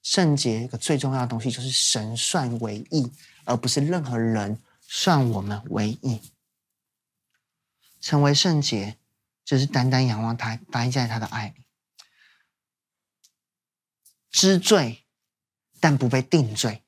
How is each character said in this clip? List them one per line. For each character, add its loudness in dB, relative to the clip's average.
圣 2
洁 -2
一 -8
个 -10
最 0
重 -2
要 -2
的 -2
东 -4
西 -2
就 -6
是 -6
神 -2
算 -2
为 -8
义， 0
而 0
不 -4
是 0
任 0
何 -4
人 0
算 2
我 -2
们 -6
为 -2
义。 -4
成 2
为 4
圣 2
洁， -4
就 0
是 2
单 0
单 2
仰 -2
望 -2
他， -6
待 -2
在 0
他 -6
的 -6
爱 -8
里。 -20
知 4
罪， 2
但 4
不 2
被 2
定 2
罪 -4